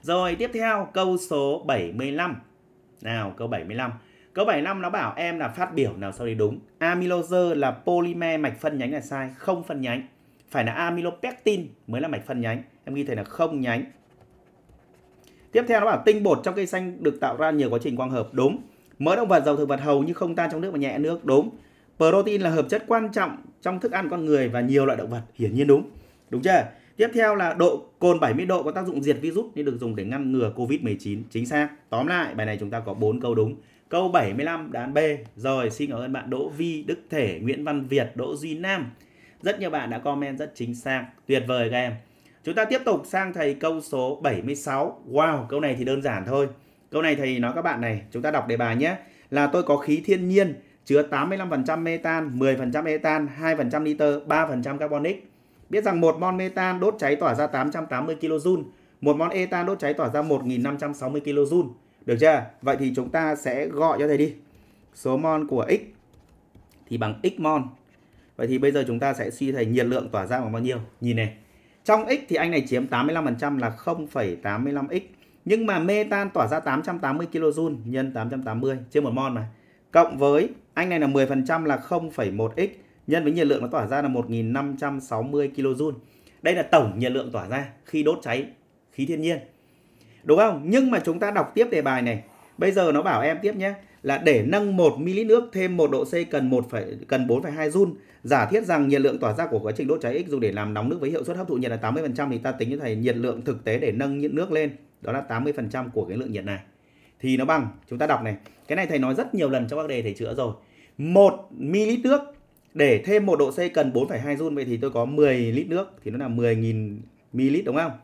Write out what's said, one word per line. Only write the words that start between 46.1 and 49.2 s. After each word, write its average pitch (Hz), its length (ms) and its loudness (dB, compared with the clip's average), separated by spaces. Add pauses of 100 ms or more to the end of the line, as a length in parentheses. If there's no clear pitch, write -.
thôi. 135 220 0 (420)
Câu 156 120 -2
này 156 140 2
thầy 131 220 -2
nói 120 160 0
các 165 80 -4
bạn 151 180 -2
này, 110 300 -4
chúng 120 120 -8
ta 151 80 0
đọc 131 180 -2
đề 117 80 0
bài 117 200 0
nhé. 160 200 0 (340)